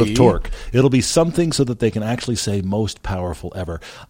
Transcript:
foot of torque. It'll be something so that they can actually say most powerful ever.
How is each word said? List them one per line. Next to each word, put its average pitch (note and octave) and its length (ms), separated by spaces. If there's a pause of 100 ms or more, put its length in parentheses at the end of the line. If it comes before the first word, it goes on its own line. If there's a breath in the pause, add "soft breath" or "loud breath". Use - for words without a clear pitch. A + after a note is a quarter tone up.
foot G#2+ 100
of A2 60
torque. A#2 340 (220 loud breath)
It'll B2+ 180
be B2 120
something E3+ 500
so C#3 100
that A#2+ 160
they A2 140
can G#2+ 100
actually A#2 340
say G2+ 260
most G2+ 420
powerful F2+ 500
ever. E2+ 260 (300 loud breath)